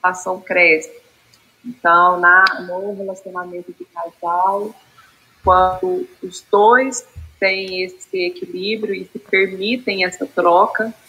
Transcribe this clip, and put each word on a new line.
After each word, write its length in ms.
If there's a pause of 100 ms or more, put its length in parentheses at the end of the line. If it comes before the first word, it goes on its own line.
a 80
ação 300
cresce. 520 (720)
Então, 540
na, 260 (160)
no 340
relacionamento 760
de 120
casal, 880 (680)
quando 640 (160)
os 260
dois 560 (340)
têm 440
esse 340
equilíbrio 760
e 100
se 140
permitem 840
essa 200
troca 680 (160)